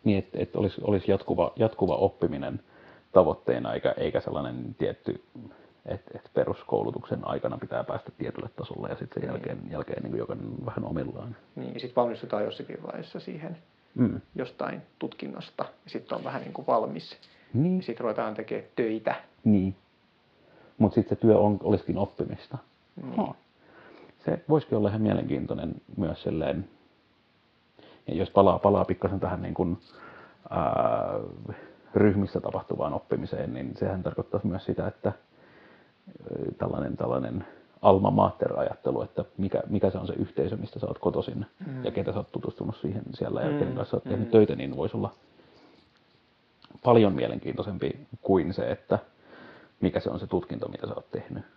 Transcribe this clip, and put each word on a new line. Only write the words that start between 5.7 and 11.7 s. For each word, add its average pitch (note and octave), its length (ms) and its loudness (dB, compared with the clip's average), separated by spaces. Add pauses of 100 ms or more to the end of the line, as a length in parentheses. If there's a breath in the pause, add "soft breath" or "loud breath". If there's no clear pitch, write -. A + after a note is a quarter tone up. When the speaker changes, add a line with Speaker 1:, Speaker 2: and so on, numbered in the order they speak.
Speaker 1:
et, - 160 -6 (140)
et - 180 -16
peruskoulutuksen - 960 -2
aikana - 300 -4
pitää - 260 -6
päästä - 340 -8
tietylle - 380 -8
tasolle - 340 -8
ja - 80 -6
sit - 160 -12
sen - 80 -4
Speaker 2:
Niin. - 100 -6
Speaker 1:
jälkeen, - 280 -6 (120)
jälkeen - 320 -6
niinku - 140 -6
jokainen - 480 -8
vähän A2+ 200 -4
omillaan. - 500 -6 (200)
Speaker 2:
Niin, B2+ 180 -10